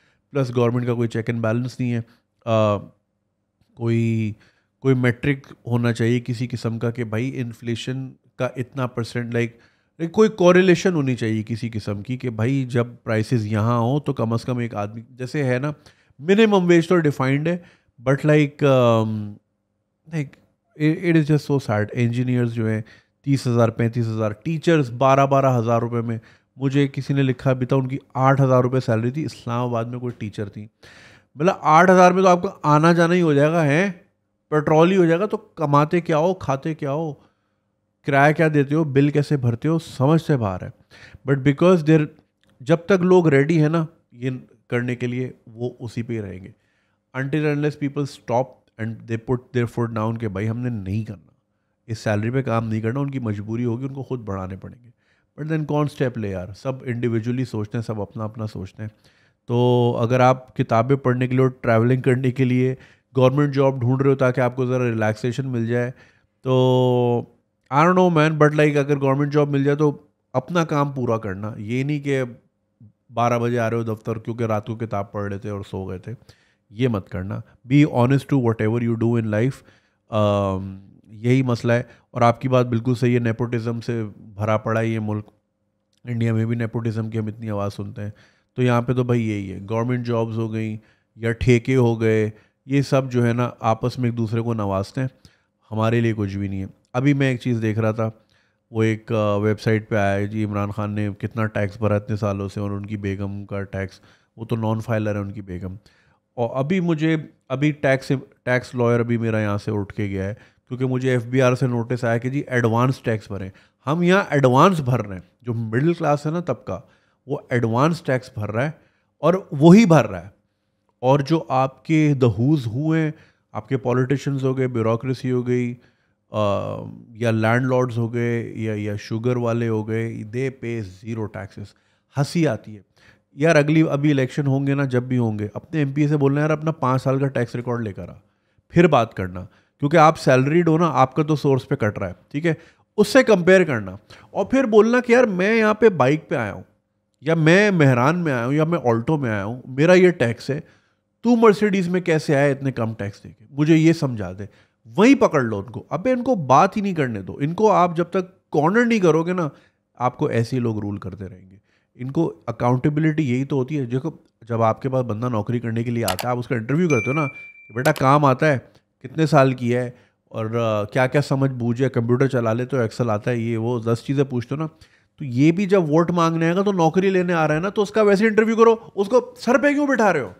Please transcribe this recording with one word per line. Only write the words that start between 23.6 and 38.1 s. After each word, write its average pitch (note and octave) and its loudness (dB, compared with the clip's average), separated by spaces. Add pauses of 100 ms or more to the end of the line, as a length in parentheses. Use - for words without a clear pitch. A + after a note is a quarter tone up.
पैंतीस A#2 -2
हज़ार, A2 -2
टीचर्स D#3 0
बारह C3+ 4
बारह C#3 2
हज़ार A#2 2
रुपये A#2 -4
में, A2+ -4 (400)
मुझे C#3 2
किसी C#3 -6
ने C#3 2
लिखा C3 0
भी B2+ -2
था C3+ 0
उनकी C3 -2 (160)
आठ C3+ 2
हज़ार B2+ 4
रुपये B2+ 0
सैलरी A#2 0
थी, D3+ -6
इस्लामाबाद A#2+ -6
में B2 -10
कोई B2 -8
टीचर G#2 -10
थी। G#2+ -16 (680)
मतलब E3 0
आठ D#3+ 6
हज़ार F3+ 8
में F#3+ 2
तो F#3 6
आपका F3+ 2
आना D3+ 4
जाना E3+ 4
ही F3+ 2
हो D#3+ 2
जाएगा, D3+ 4
हैं, D#3+ 2 (580)
पेट्रोल D#3 4
ही G3 2
हो F3 6
जाएगा, E3 2
तो G#3+ -4
कमाते D3+ 0
क्या D#3+ 0
हो, F3 2
खाते D3 -4
क्या D3 -6
हो, D#3 -6 (840)
किराया C#3+ 4